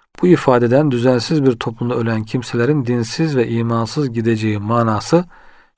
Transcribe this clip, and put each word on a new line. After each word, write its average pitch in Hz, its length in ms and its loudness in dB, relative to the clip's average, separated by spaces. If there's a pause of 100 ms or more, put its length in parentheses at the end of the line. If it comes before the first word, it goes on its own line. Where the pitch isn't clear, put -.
(220)
Bu 180 60 2
ifadeden 135 640 4
düzensiz 127 520 0
bir 127 160 2
toplumda 120 360 -4
ölen 113 280 -2
kimselerin 123 600 -2
dinsiz 123 520 -2
ve 117 120 0
imansız 117 640 -2
gideceği 110 440 0
manası 113 680 0 (520)